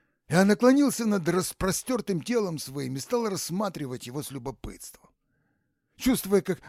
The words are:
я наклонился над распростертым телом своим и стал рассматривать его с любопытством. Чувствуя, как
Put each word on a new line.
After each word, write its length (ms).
я 180
наклонился 600
над 240
распростертым 920
телом 340
своим 380
и 40
стал 300
рассматривать 760
его 160
с 80
любопытством. 800
Чувствуя, 460
как 280